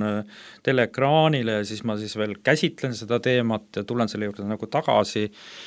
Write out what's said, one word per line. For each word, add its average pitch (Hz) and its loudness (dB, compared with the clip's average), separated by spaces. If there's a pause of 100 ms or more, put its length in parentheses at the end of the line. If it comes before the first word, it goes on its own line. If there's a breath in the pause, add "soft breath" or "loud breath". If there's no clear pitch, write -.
äh, 104 -6 (180)
teleekraanile 131 2
ja 101 -2
siis 107 -8
ma 107 -2
siis 107 -8
veel 104 -2
käsitlen 147 0
seda 117 0
teemat 117 0
ja 101 -4
tulen 120 0
selle 104 -4
juurde 101 -8
nagu 107 -6
tagasi. 110 2 (400 loud breath)